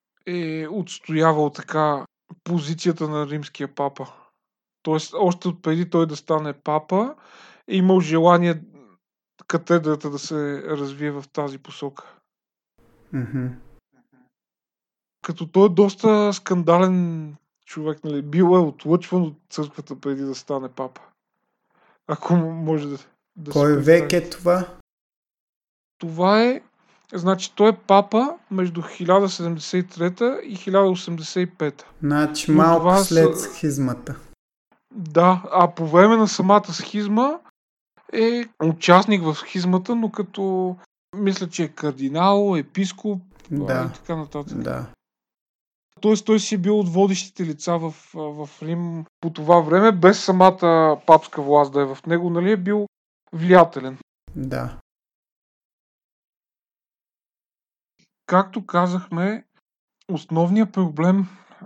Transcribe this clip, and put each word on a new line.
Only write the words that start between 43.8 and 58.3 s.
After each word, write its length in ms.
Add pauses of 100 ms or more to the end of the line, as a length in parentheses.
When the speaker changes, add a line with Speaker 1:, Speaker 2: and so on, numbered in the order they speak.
Speaker 1:
и 40
така 220
нататък. 420
Speaker 2:
Да. 280 (1120)
Speaker 1:
Тоест 260
той 140
си 140
е 40
бил 200
от 100
водещите 560
лица 340
в, 160 (200)
а, 40
в 440
Рим 420 (160)
по 120
това 280
време, 320
без 320
самата 840
папска 360
власт 300
да 100
е 120
в 120
него, 240
нали, 220
е 40
бил 300 (460)
влиятелен. 640 (380)
Speaker 2:
Да. 420 (3500)
Speaker 1:
Както 400